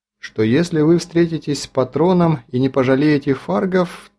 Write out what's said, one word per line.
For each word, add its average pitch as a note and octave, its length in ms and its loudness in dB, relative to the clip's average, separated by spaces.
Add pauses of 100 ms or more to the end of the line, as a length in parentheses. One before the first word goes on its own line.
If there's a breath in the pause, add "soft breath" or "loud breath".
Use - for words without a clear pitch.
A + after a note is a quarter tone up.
(180)
«что - 240 -6
если D3+ 400 0
вы E3+ 160 4
встретитесь E3 640 -2
с - 40 -12
патроном D#3+ 840 0
и B2 120 -4
не C3 80 2
пожалеете C#3 640 2
фаргов, F#3 880 -4